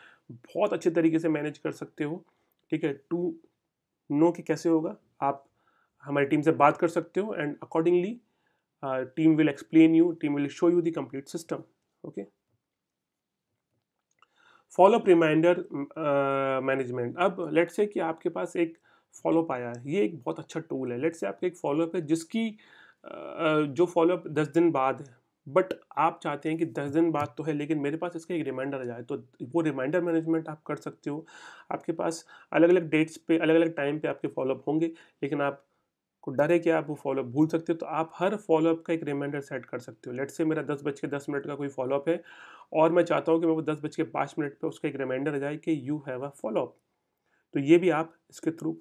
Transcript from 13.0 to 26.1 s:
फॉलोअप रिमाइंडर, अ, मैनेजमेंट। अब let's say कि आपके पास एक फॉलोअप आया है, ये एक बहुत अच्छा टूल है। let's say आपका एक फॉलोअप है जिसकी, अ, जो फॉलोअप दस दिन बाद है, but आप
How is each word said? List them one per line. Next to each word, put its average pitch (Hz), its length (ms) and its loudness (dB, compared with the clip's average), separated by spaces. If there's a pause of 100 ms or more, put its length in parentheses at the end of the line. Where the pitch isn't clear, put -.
फॉलोअप 202 300 8
रिमाइंडर, 170 520 6
अ, 139 1000 -2
मैनेजमेंट। 123 560 -2
अब 180 340 -2
let's 170 240 2
say 208 120 0
कि 208 120 -6
आपके 165 300 -4
पास 180 260 -6
एक 165 220 -2 (460)
फॉलोअप 160 280 2
आया 123 180 -6
है, 120 160 -12
ये 185 180 0
एक 185 140 -4
बहुत 160 220 -8
अच्छा 160 200 -10
टूल 131 320 -6
है। 120 80 -6
let's 165 160 -2
say - 80 -12
आपका 196 240 -4
एक 170 100 -8
फॉलोअप 160 380 -2
है 185 60 -4
जिसकी, 165 480 -2 (560)
अ, 151 560 -2
जो 147 240 0
फॉलोअप 175 420 2
दस 151 200 -2
दिन 170 240 4
बाद 135 300 0
है, 139 160 -20 (360)
but 185 200 2 (240)
आप 165 260 2